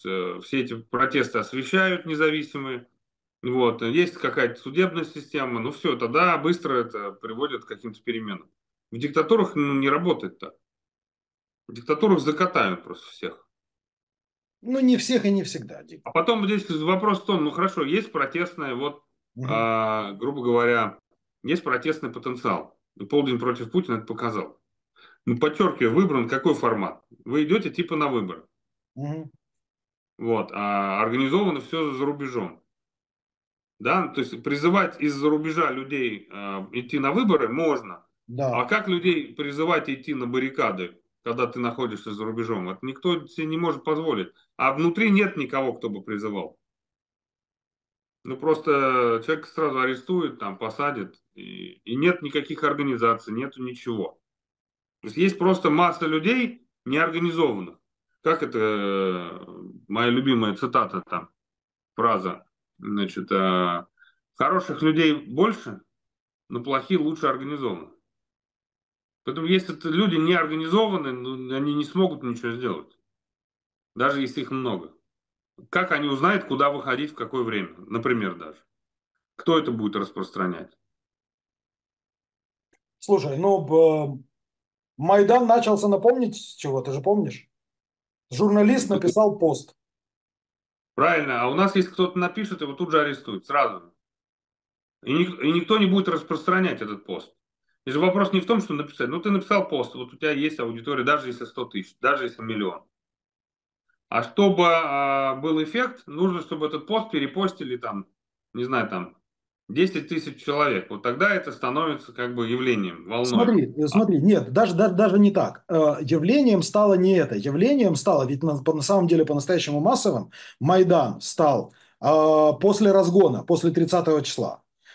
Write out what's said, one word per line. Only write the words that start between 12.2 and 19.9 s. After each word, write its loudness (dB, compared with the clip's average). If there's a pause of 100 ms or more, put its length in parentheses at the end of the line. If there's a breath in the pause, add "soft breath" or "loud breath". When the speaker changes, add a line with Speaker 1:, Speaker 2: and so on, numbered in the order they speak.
Speaker 1:
закатают 0
просто -16
всех. -14 (1160)
Speaker 2:
Ну, -2
не 6
всех 0
и 4
не 2
всегда, -12
Дик. -20
Speaker 1:
А -10
потом 2
здесь -2
вопрос 0
в -20
том, 0
ну -2
хорошо, -2
есть -2
протестная, -4
вот, -6 (320)
Speaker 2:
Мгм. -8
Speaker 1:
а, 0